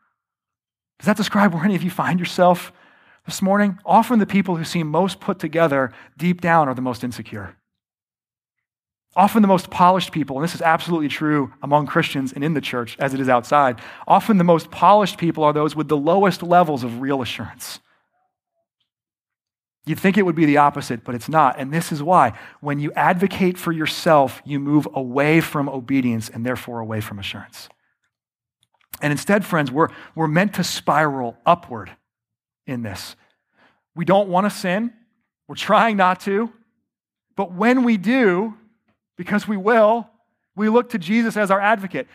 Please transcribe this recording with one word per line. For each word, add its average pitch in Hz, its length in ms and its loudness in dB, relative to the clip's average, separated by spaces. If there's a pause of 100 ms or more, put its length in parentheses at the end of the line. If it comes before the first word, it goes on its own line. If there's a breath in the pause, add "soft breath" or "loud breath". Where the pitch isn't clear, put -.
(1000)
Does 135 60 -16
that 208 100 2
describe 202 360 2
where 165 120 -2
any 208 100 0
of 170 80 -2
you 180 80 -2
find 170 300 -2
yourself 175 520 2 (540 soft breath)
this - 160 -10
morning? 196 420 2
Often 214 360 4
the 190 60 2
people 196 280 0
who 160 100 -4
seem 160 220 -4
most 170 320 -2
put 185 220 -6
together 147 520 0 (240 loud breath)
deep 175 240 -2
down 165 280 2
are 127 60 -4
the 123 60 -8
most 127 220 -6
insecure. 110 540 -12 (1600)
Often 208 260 4
the 196 60 6
most 185 200 2
polished 180 440 2
people, 139 240 -6
and 143 80 -4
this 170 100 -6
is 143 80 -10
absolutely 165 460 0
true 147 520 -2
among 143 260 0
Christians - 460 -2
and 139 120 -6
in 160 100 -2
the 135 60 -2
church 120 400 -6
as 139 140 -2
it 131 60 -4
is 131 80 -2
outside, 127 520 2 (260 loud breath)
often 190 320 4
the 175 60 4
most 170 260 2
polished 196 480 4
people 156 240 -2
are 151 100 4
those 147 220 2
with 151 140 -4
the 151 80 0
lowest 170 440 2
levels 170 440 2
of 117 160 -8
real 135 200 -2
assurance. - 600 -10 (2000)
You'd 151 120 -4
think 190 200 2
it 190 80 4
would 170 80 0
be 160 100 2
the 147 140 4
opposite, 143 440 0
but 123 120 -10
it's 120 160 -10
not. 147 280 2
And 135 140 -8
this 165 200 -4
is 147 100 -6
why. 147 320 4 (260 loud breath)
When 143 180 -4
you 147 140 -4
advocate 180 640 0
for - 160 -6
yourself, 151 720 0
you 139 160 -6
move 143 320 2
away 135 480 0
from 143 260 -2
obedience 123 600 -2
and 117 160 -10
therefore 120 360 -8
away 110 200 -6
from 101 180 -10
assurance. - 520 -16 (1300)
And 147 120 -2
instead, 196 340 -2
friends, 147 240 -2
we're, 151 180 0 (260 loud breath)
we're 160 140 -2
meant 185 280 2
to 175 80 -2
spiral 143 840 -2
upward 117 500 -2 (720)
in 123 160 -8
this. 98 340 -12 (800)
We 170 100 -8
don't 202 240 2
want 180 160 0
to 202 60 -2
sin. 202 420 -4 (540)
We're 147 80 -16
trying 208 420 2
not 185 240 2
to. 208 320 -4 (840)
But 196 180 -6
when 240 300 2
we 233 140 2
do, 214 600 0 (580)
because 196 320 -4
we 208 80 -2
will, 220 540 2 (440)
we 214 140 -2
look 247 220 2
to 226 80 -2
Jesus 214 360 -2
as 202 160 0
our 196 120 2
advocate. 196 520 -2